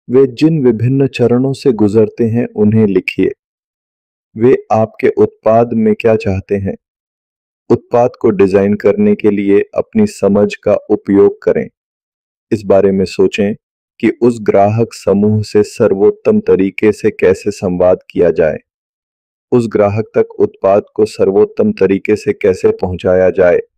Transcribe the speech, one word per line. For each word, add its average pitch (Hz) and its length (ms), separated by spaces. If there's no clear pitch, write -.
वे 135 160
जिन 151 380
विभिन्न 123 420
चरणों 123 460
से 131 200
गुजरते 107 520
हैं, 117 220
उन्हें 107 300
लिखिए। 92 440
वे 120 360
आपके 110 360
उत्पाद 113 640
में 110 280
क्या 113 160
चाहते 98 380
हैं? 98 200
उत्पाद 120 400
को 117 100
डिजाइन 98 440
करने 104 400
के 107 160
लिए 101 300
अपनी - 460
समझ 101 480
का 104 200
उपयोग 101 680
करें। - 260
इस 101 100
बारे 98 280
में 95 140
सोचें 101 500
कि 110 120
उस 120 200
ग्राहक 104 500
समूह 104 500
से 104 200
सर्वोत्तम 104 800
तरीके 95 520
से 107 180
कैसे 95 400
संवाद 90 480
किया 90 200
जाए, 80 260
उस 120 160
ग्राहक 104 360
तक 113 220
उत्पाद 101 440
को 107 100
सर्वोत्तम 104 680
तरीके 98 440
से 104 160
कैसे 98 380
पहुंचाया 92 600
जाए, 87 300